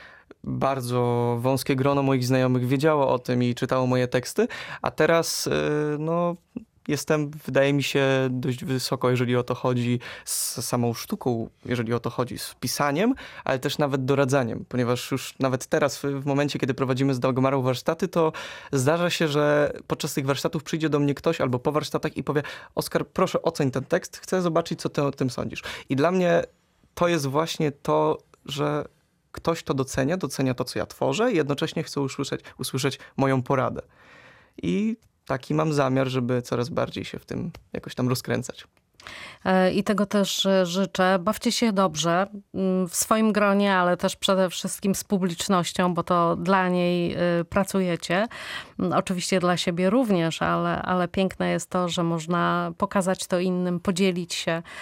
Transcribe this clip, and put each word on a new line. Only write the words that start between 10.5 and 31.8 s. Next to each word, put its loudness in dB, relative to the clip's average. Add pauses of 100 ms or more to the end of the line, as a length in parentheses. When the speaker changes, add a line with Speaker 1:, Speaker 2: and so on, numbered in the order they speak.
Speaker 1:
samą 0
sztuką, -4 (140)
jeżeli -2
o 0
to -4
chodzi, -4
z -12
pisaniem, 0 (300)
ale 0
też -4
nawet 0
doradzaniem, 2
ponieważ -2
już -6
nawet 0
teraz, 0
w, -8
w -4
momencie, 0
kiedy 0
prowadzimy 2
z -2
Dagmarą 2
warsztaty, 0
to 2 (400)
zdarza 2
się, 0
że 2 (140)
podczas -4
tych -2
warsztatów -2
przyjdzie -2
do 2
mnie 2
ktoś 0
albo 2
po 0
warsztatach -2
i -4
powie: 0 (320)
„Oskar, -4
proszę, 0
oceń 0
ten -4
tekst, -2
chcę -2
zobaczyć, 0
co -4
ty 0
o 0
tym -2
sądzisz”. -8 (260)
I 0
dla 4
mnie 4 (520)
to 2
jest 0
właśnie 0
to, 0 (260)
że -4 (480)
ktoś -2
to -2
docenia, -2
docenia -2
to, -4
co -6
ja -2
tworzę 0
i 0
jednocześnie -2